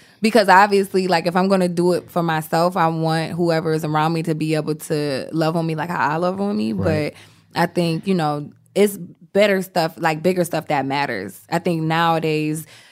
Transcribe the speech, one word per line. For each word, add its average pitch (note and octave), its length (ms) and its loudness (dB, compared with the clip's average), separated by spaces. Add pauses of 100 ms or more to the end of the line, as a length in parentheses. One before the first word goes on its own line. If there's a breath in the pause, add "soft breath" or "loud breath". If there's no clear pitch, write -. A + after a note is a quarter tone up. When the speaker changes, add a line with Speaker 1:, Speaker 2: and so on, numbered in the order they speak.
(220 soft breath)
Speaker 1:
because G#3+ 260 4
obviously, G3 600 4
like, F3 180 0
if E3+ 100 0
I'm F#3 120 2
gonna F#3+ 200 2
do F3 240 2
it - 180 -4
for F3 120 -2
myself, E3 540 0
I E3+ 120 4
want D#3+ 440 -2
whoever E3 400 0
is D#3 120 -2
around D3+ 280 0
me D#3+ 120 -2
to E3 100 -2
be D#3 200 -2
able D#3 220 -2
to D3 560 -4
love D#3+ 240 0
on E3 100 -2
me D#3+ 80 -4
like D#3 160 -6
how F3 80 -4 (120)
I D#3 60 -2
love F3+ 240 -2
on G3+ 160 -2
me. A3 180 -2
Speaker 2:
Right. D#3 400 -2 (400 soft breath)
Speaker 1:
But D#3+ 60 -2
I F3 60 2
think, E3+ 400 -4
you F#3+ 80 0
know, D3+ 360 -4 (240)
it's G3 240 2 (340)
better G3 300 2
stuff, E3 340 -2
like, D#3+ 260 -2
bigger F3+ 220 2
stuff D#3+ 240 -4
that C#3+ 160 0
matters. C3+ 560 -6 (100)
I E3 100 -2
think E3+ 220 -2
nowadays, D#3+ 840 -2 (260 soft breath)